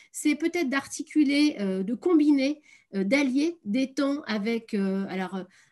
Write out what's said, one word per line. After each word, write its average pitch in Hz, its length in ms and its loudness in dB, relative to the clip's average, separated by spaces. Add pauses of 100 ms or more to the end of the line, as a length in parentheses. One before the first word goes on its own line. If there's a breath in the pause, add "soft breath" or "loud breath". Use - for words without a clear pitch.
(100)
c'est 302 240 0
peut-être 330 340 -2
d'articuler, 285 920 0
euh, 190 240 -2
de 226 100 -4
combiner, 294 680 2 (320 soft breath)
euh, 196 100 0
d'allier 285 600 0
des 262 300 -2
temps 285 320 -2
avec, 220 480 -4
euh, 196 340 -2
alors, 185 320 -6 (320 soft breath)